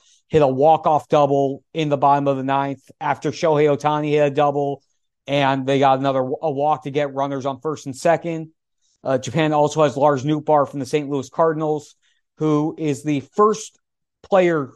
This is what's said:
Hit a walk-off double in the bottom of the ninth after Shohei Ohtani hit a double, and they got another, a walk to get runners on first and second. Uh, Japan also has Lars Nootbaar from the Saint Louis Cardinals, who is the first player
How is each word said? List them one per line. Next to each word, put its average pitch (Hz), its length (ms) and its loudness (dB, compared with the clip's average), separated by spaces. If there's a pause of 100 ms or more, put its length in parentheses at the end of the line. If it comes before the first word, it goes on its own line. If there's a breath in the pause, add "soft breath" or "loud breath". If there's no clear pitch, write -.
(280 soft breath)
Hit 156 140 2
a 143 60 4
walk-off 151 600 2
double 139 640 0
in 160 180 -4
the 143 80 0
bottom 143 300 2
of 139 80 0
the 131 80 -6
ninth 139 380 -2 (180)
after 151 320 -4
Shohei 151 420 2
Ohtani 151 360 -2
hit 147 220 2
a - 0 -
double, 143 500 -2 (460)
and 135 400 0
they 139 100 2
got 135 220 4
another, 135 220 0
a 147 300 -4
walk 143 320 -2
to 143 80 -10
get 139 220 -4
runners 135 320 -6
on 135 160 -6
first 156 240 -8
and 131 100 -10
second. 160 540 -2 (540)
Uh, 131 160 0
Japan 156 340 0
also 151 300 2
has 139 120 0
Lars 139 300 0
Nootbaar 151 420 0
from 139 120 -12
the 131 60 -6
Saint 143 240 -4
Louis 135 200 -6
Cardinals, 156 640 -2 (420)
who 151 400 0
is 147 260 -4
the 143 180 -2 (140)
first - 440 0 (440)
player 175 520 2